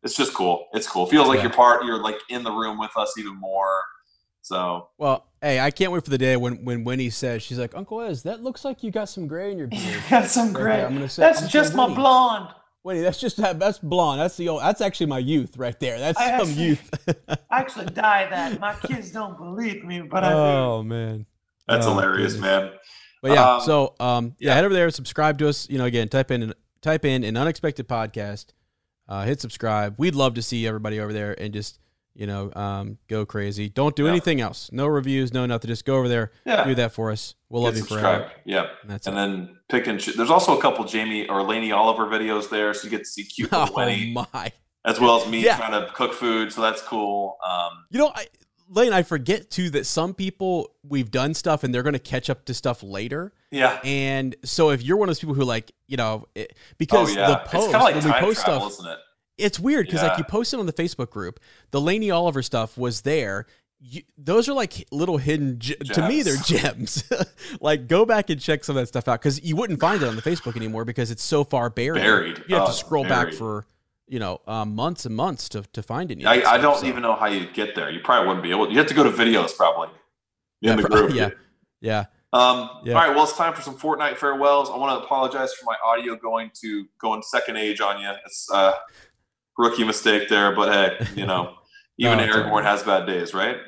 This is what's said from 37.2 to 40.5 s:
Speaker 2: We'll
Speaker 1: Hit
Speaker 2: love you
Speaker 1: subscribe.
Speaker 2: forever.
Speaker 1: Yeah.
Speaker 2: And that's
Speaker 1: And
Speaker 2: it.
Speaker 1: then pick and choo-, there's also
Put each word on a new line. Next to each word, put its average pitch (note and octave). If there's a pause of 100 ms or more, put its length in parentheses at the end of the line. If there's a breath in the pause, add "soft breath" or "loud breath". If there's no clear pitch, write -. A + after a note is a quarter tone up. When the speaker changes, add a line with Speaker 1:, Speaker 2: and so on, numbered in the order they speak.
Speaker 2:
We'll A#2+
Speaker 1:
Hit A#2+
Speaker 2:
love A#2
you A2
Speaker 1:
subscribe. G#2+ (200)
Speaker 2:
forever. - (120)
Speaker 1:
Yeah. F#2+ (160)
Speaker 2:
And G#2
that's G2+
Speaker 1:
And G2
Speaker 2:
it. G2+
Speaker 1:
then F#2+ (120)
pick B2
and G#2
choo-, G#2+
there's A#2
also E3